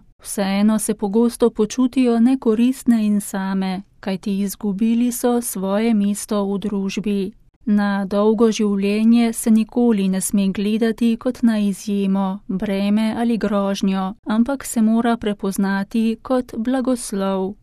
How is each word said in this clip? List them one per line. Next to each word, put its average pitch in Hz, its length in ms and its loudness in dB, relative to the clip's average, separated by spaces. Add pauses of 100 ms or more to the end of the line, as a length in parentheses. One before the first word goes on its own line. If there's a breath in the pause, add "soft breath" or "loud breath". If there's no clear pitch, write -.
(240)
Vseeno 202 560 0
se 214 140 -2
pogosto 226 560 0
počutijo 240 680 0
nekoristne 233 880 2
in 208 160 0
same, 190 600 -4 (180)
kajti 190 400 -4
izgubili 226 720 0
so 240 300 0
svoje 202 520 -2
mesto 202 520 0
v 196 140 -2
družbi. 202 720 -4 (340)
Na 202 400 0
dolgo 214 460 2
življenje 214 800 2
se - 180 0
nikoli 220 600 2
ne 185 100 0
sme 196 300 0
gledati 220 640 0
kot 247 280 -4
na 220 160 4
izjemo, 196 880 -2
breme 202 680 0
ali 233 200 0
grožnjo, 196 760 -2 (100)
ampak 233 400 0
se - 160 -2
mora 233 360 2
prepoznati 202 1040 -2
kot 254 360 -2
blagoslov. 220 1040 -2